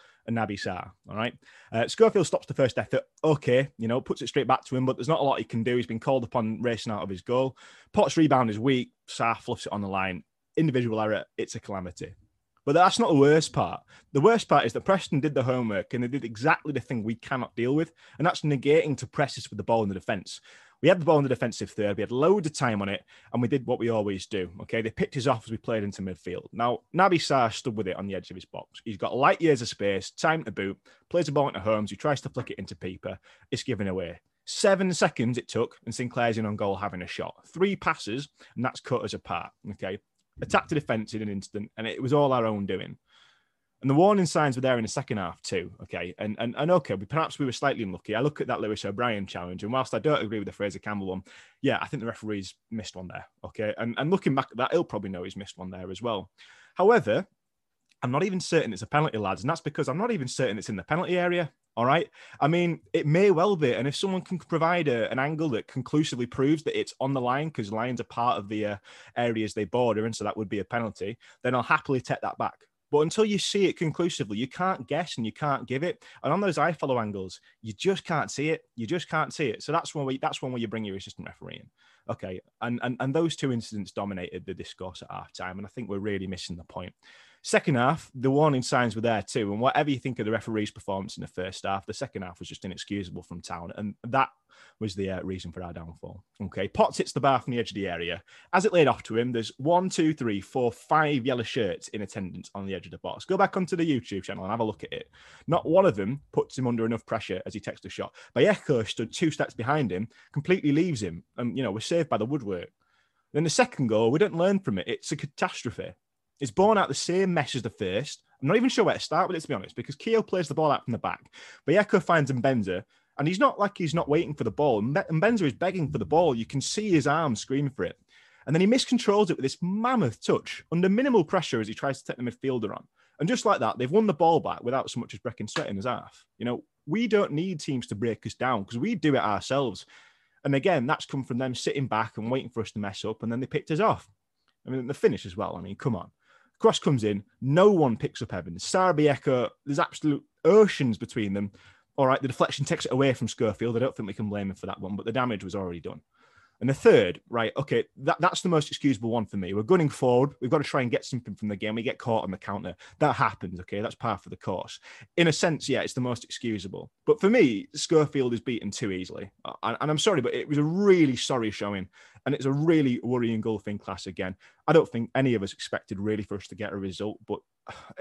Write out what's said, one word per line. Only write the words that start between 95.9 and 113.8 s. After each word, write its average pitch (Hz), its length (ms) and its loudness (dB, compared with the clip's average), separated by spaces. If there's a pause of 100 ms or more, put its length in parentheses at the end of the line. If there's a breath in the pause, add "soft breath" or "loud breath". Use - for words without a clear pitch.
Okay, 95 260 -4
Potts - 300 2
hits - 160 -4
the - 60 -4
bar 135 200 4
from 135 120 -6
the 120 80 0
edge 107 120 -4
of 95 40 -12
the 98 120 -4
area. 85 340 -6 (320 soft breath)
As 190 120 4
it 214 80 2
laid 160 140 8
off 120 160 2
to 113 140 -4
him, 123 140 2
there's 113 260 -4
one, 170 320 2
two, 160 240 2
three, 110 260 -2
four, 120 320 -2
five 151 540 2
yellow 123 180 0
shirts 98 460 -4
in 104 140 -8
attendance 92 500 -10
on 98 120 -10
the 98 100 -8
edge 85 100 -12
of 82 60 -20
the 82 80 -16
box. - 260 -10
Go 185 120 0
back 196 200 2
onto 185 180 -2
the 165 140 0
YouTube 104 340 -2
channel 95 200 -10
and 95 80 -6
have 117 80 -2
a 117 40 0
look 107 200 -4
at - 100 -12
it. - 160 -10 (380 soft breath)
Not - 200 0
one 180 180 6
of 143 100 4
them 107 260 -2 (100)
puts - 260 -2
him 131 100 0
under 113 180 0
enough 113 220 -2
pressure 104 400 -4
as 95 80 -8
he 104 40 -8
takes - 220 -10
the - 80 -14
shot. - 240 -8 (220 loud breath)
Vallejo 139 480 2
stood - 280 -6
two 160 200 0
steps - 240 -6
behind 135 360 0
him, 98 180 -6 (220 soft breath)
completely 151 400 0
leaves 156 300 0
him, 85 220 -6 (140)
and, 120 200 -4
you 135 60 -2
know, 107 80 -2
we're 104 80 -6
saved 170 300 -2
by 120 80 2
the 104 80 -2
woodwork. 104 460 -6 (640)
Then 156 100 0
the 165 60 0
second 233 380 2